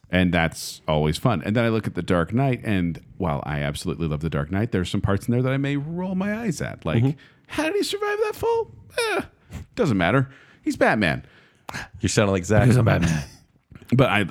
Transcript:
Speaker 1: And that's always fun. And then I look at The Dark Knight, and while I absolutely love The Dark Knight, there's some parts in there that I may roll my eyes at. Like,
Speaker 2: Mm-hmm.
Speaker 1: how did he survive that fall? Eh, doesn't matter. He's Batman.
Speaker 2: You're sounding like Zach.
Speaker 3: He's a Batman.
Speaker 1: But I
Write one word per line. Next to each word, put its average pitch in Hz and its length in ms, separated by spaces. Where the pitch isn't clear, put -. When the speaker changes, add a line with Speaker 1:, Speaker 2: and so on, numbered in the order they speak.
Speaker 1:
And 90 240
that's - 540
always 78 300
fun. 107 280
And 101 100
then 117 100
I 117 40
look 110 180
at 95 80
The 90 60
Dark 85 320
Knight, 127 300
and 87 360
while 78 280
I 73 160
absolutely 76 460
love 73 140
The 82 80
Dark 73 220
Knight, 101 200
there's 90 180
some 101 120
parts 98 260
in 120 60
there 123 80
that 127 100
I 135 60
may 139 180
roll 170 400
my 202 220
eyes 220 240
at. 57 240
Like, 82 180
Speaker 2:
Mm-hmm. 139 140
Speaker 1:
how - 160
did 320 120
he 403 80
survive 415 400
that 427 120
fall? 453 360
Eh, - 40
doesn't 147 220
matter. 113 320
He's 294 160
Batman. 104 460
Speaker 2:
You're 104 100
sounding 104 220
like 92 140
Zach. 104 200
Speaker 3:
He's 123 120
a 117 60
Batman. 85 400
Speaker 1:
But 123 160
I 101 220